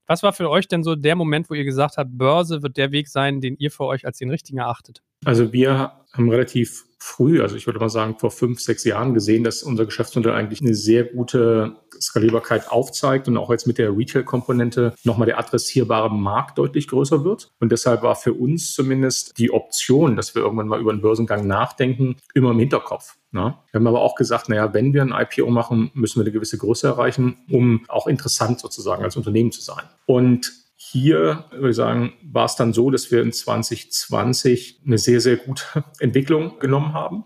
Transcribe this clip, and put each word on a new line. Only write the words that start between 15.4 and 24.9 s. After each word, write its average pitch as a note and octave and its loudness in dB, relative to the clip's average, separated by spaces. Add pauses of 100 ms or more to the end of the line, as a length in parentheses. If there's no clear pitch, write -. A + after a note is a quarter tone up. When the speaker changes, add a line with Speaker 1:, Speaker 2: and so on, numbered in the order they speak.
Speaker 2:
Markt G#2 -2
deutlich C#3+ -2
größer C#3 0
wird. G3 -4
Und A2+ 0
deshalb A#2 2
war A2+ 2
für - 0
uns D#3 -2
zumindest C3+ -2
die A#2+ 2
Option, B2+ 2
dass - -6
wir A2+ 0
irgendwann G#2+ -2
mal G#2+ -2
über A2 2
einen G#2 -4
Börsengang A2 0
nachdenken, B2+ 0 (160)
immer B2+ 4
im A#2 2
Hinterkopf, - -2 (160)
ne? G#2+ -4 (140)
Wir A2 0
haben A#2 4
aber A#2+ 2
auch B2 2
gesagt, A#2 0
na A2+ 0
ja, G#2+ 0
wenn A#2+ 2